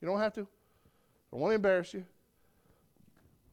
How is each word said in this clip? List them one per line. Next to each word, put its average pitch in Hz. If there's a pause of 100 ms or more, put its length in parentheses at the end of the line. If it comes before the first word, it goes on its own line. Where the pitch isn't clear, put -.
You 165
don't 196
have 214
to. 214
I 196 (840)
don't 123
wanna 196
embarrass 190
you. 185 (1500)